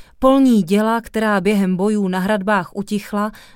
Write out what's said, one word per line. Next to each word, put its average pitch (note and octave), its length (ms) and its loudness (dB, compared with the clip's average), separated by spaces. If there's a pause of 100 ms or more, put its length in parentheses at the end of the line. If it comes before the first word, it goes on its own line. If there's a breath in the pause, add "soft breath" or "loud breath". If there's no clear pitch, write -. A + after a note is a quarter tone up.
(200 loud breath)
Polní C4 440 4
děla, G#3+ 380 0
která G#3+ 400 -2
během G3 360 0
bojů G3+ 320 0
na F#3 100 -4
hradbách G3 580 -2
utichla, G#3 560 -6 (240 loud breath)